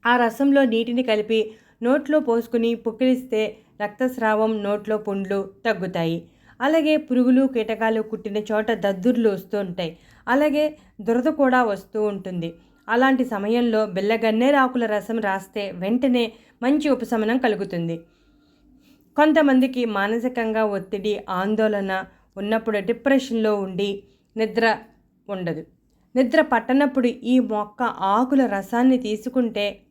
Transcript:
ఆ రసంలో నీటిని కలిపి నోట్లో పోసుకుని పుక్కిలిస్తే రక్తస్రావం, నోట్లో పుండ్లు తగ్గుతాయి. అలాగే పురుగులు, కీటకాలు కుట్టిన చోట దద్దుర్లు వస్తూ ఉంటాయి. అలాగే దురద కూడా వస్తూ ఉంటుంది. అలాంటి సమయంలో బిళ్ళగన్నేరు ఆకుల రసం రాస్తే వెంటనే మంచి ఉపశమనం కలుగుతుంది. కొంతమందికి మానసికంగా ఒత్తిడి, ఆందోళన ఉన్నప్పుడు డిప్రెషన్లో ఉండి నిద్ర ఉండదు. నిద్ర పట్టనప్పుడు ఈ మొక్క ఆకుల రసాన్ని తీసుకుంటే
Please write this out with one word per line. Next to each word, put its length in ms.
ఆ 180
రసంలో 400
నీటిని 380
కలిపి 300
నోట్లో 360
పోసుకుని 440
పుక్కిలిస్తే 580
రక్తస్రావం, 680
నోట్లో 320
పుండ్లు 340
తగ్గుతాయి. 520
అలాగే 360
పురుగులు, 360
కీటకాలు 480
కుట్టిన 260
చోట 180
దద్దుర్లు 500
వస్తూ 200
ఉంటాయి. 260
అలాగే 380
దురద 220
కూడా 200
వస్తూ 280
ఉంటుంది. 380
అలాంటి 360
సమయంలో 480
బిళ్ళగన్నేరు 720
ఆకుల 220
రసం 220
రాస్తే 360
వెంటనే 420
మంచి 340
ఉపశమనం 500
కలుగుతుంది. 500
కొంతమందికి 640
మానసికంగా 680
ఒత్తిడి, 400
ఆందోళన 540
ఉన్నప్పుడు 420
డిప్రెషన్లో 640
ఉండి 240
నిద్ర 300
ఉండదు. 320
నిద్ర 240
పట్టనప్పుడు 600
ఈ 40
మొక్క 320
ఆకుల 380
రసాన్ని 580
తీసుకుంటే 580